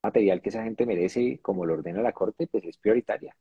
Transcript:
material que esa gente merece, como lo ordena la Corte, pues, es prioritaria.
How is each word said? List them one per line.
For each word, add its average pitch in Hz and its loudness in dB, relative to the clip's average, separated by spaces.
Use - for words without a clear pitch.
material 101 4
que 104 -4
esa 110 -6
gente 113 -2
merece, 110 0
como 92 -2
lo 82 0
ordena 85 -4
la 117 2
Corte, - -2
pues, 98 -2
es 85 -12
prioritaria. 113 0